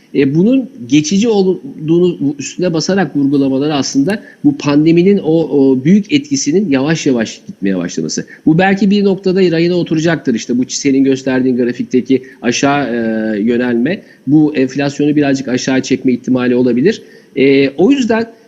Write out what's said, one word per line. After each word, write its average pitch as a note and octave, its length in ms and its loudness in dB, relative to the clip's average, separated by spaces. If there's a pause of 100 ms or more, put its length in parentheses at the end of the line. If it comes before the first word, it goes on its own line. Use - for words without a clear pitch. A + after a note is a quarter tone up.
(160)
E, C#3+ 200 2
bunun A#3 340 2 (180)
geçici D3+ 400 2
olduğunu E3+ 1120 0
üstüne E3+ 340 -4
basarak F3+ 420 -2
vurgulamaları C#3 580 0
aslında C#3+ 500 -2 (200)
bu C#3+ 140 2
pandeminin E3 600 2
o, D#3 160 -2
o C3+ 500 2
büyük G3 280 2
etkisinin D3 580 -2
yavaş C#3 360 -2
yavaş A#2 420 -2
gitmeye F#2+ 300 -4
başlaması. E2 480 -6 (200)
Bu D#3+ 120 4
belki G3 320 2
bir G3+ 140 2
noktada F#3 480 0
rayına E3+ 240 0
oturacaktır. D#3+ 580 -2
İşte A#2+ 240 -4
bu B2+ 100 0
senin C3+ 360 0
gösterdiğin C3 540 0
grafikteki B2 640 -2 (180)
aşağı, C#3 460 -2
e, A2 540 -4
yönelme A#2+ 600 -2 (260)
bu D3 280 2
enflasyonu C#3+ 600 -2
birazcık C#3 320 0
aşağı C3 340 0
çekme C3 320 0
ihtimali B2 420 0
olabilir. B2 460 2 (340)
E, C#3 340 4
o F#3 220 2
yüzden, A#3 340 0 (220)